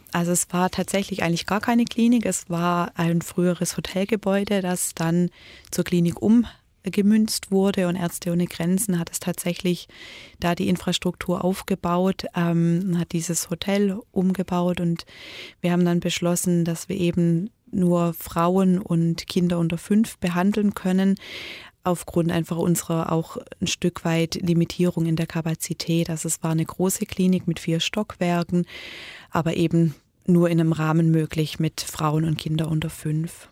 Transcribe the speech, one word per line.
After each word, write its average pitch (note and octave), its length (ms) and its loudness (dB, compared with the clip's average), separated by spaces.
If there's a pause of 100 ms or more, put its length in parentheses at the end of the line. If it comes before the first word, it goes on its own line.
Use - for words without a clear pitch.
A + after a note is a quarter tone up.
(120)
also F3 200 0
es - 200 -2
war F3+ 200 0
tatsächlich G3 500 -4
eigentlich E3+ 240 0
gar - 160 -2
keine A#3 240 2
Klinik. A#3 400 2
Es - 240 -4
war F3 460 0
ein E3+ 260 2
früheres F3 560 0
Hotelgebäude, G3 840 0
das F3+ 340 -4
dann F3 340 2 (400)
zur - 140 -2
Klinik E3+ 380 0
umgemünzt G#3+ 1300 2
wurde. F#3+ 360 2
Und F3 80 0
Ärzte F3 360 -4
ohne F3 160 2
Grenzen F3+ 500 0
hat E3+ 140 -4
es - 80 -8
tatsächlich F3 680 -4 (520)
da E3+ 160 0
die G3 140 -2
Infrastruktur F3+ 720 -2
aufgebaut, F#3 920 -2
ähm, E3+ 640 2
hat E3+ 140 -2
dieses E3 400 -4
Hotel G3 480 0 (120)
umgebaut. F3+ 680 0
Und E3+ 260 -2 (560)
wir F3 120 0
haben F3 120 4
dann F3 140 2
beschlossen, F3 680 0
dass E3 240 -6
wir F#3+ 80 -4
eben E3+ 540 0 (240)
nur F3 380 2
Frauen F3+ 680 2
und E3 460 0
Kinder F3 320 0
unter E3+ 220 0
fünf G#3+ 400 0
behandeln G3+ 560 0
können, F#3+ 400 2 (680)
aufgrund E3+ 480 0
einfach E3 260 -2
unserer E3+ 540 0
auch E3 260 -2 (240)
ein F#3 40 0
Stück - 400 -2
weit E3 300 0
Limitierung E3+ 720 0
in E3 80 0
der E3 100 -2
Kapazität. E3 840 -2
Also D#3+ 160 -6
es - 160 -4
war D#3+ 80 0
eine D#3+ 140 2
große F#3+ 420 -2
Klinik F#3 400 0
mit E3 120 -2
vier E3 200 -2
Stockwerken, F3 880 -2 (640)
aber D#3+ 260 0
eben E3 380 2 (320)
nur F3 240 4
in E3 80 4
einem D#3+ 120 4
Rahmen D#3 380 2
möglich D#3 500 0
mit D#3 220 -2
Frauen D#3 440 0
und D#3 120 0
Kindern D#3+ 300 -2
unter D#3+ 240 -2
fünf. - 600 -6